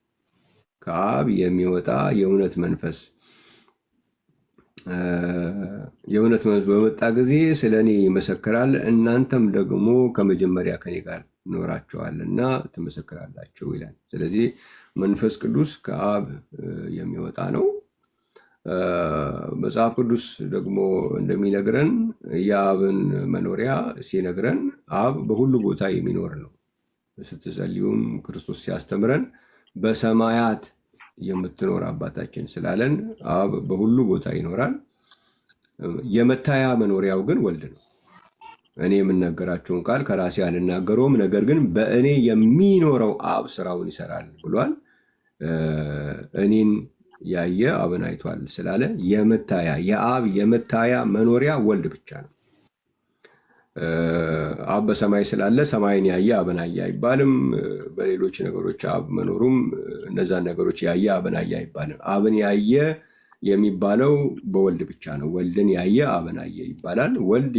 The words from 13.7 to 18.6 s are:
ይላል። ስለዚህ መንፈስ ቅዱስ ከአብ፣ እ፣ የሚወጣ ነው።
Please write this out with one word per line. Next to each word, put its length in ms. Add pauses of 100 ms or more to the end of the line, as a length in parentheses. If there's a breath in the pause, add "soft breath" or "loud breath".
ይላል። 240 (120)
ስለዚህ 380 (520 loud breath)
መንፈስ 420
ቅዱስ 320 (100)
ከአብ፣ 460 (280)
እ፣ 100 (280)
የሚወጣ 460 (120)
ነው። 140 (1000 soft breath)